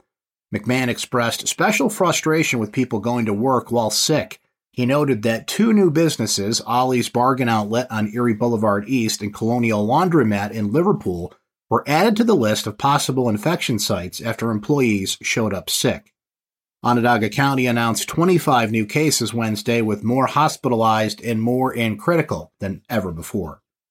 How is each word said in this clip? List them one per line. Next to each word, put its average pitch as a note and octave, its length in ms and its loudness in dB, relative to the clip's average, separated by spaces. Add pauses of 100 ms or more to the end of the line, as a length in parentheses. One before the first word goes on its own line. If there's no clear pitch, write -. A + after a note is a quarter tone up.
(560)
McMahon B2 320 0
expressed A#2+ 640 -2
special G#3+ 400 0
frustration D#3 680 0
with G#2+ 120 -4
people A#2+ 300 -2
going A#2 240 -2
to G#2+ 80 0
work A#2 400 0
while A#2 160 2
sick. - 500 -2 (360)
He B2 120 0
noted C#3 340 2
that A2+ 240 -2
two A3+ 260 2
new G3 200 6
businesses, A#2 760 0
Ollie's B2 420 0
Bargain B2 400 2
Outlet A2+ 440 0
on G#2+ 200 -2
Erie A#2+ 220 0
Boulevard G#2+ 540 0
East A#2+ 340 0
and G#2 100 -6
Colonial A2+ 540 0
Laundromat A#2+ 640 2
in G#2 220 -4
Liverpool, A2 600 0 (380)
were A2+ 160 2
added F#3 300 2
to A3+ 80 2
the A3+ 120 4
list G#2+ 300 0
of G#2 140 -6
possible C3+ 500 0
infection A2+ 480 -2
sites F2+ 420 -4
after A2+ 300 -4
employees G#2+ 720 0
showed A2 320 -2
up F2+ 160 -8
sick. - 460 -2 (680)
Onondaga A#2+ 460 2
County C3+ 380 0
announced A#2 400 0
twenty-five D#3 640 2
new A2 160 0
cases C#3+ 440 0
Wednesday, A2+ 520 0
with G#2 200 -2
more B2+ 220 2
hospitalized A2+ 960 0
and A2+ 180 -2
more B2+ 320 0
in A2+ 240 -2
critical D#3 640 -2
than F#2+ 300 -6
ever F#2+ 220 -2
before. E2 500 -8 (300)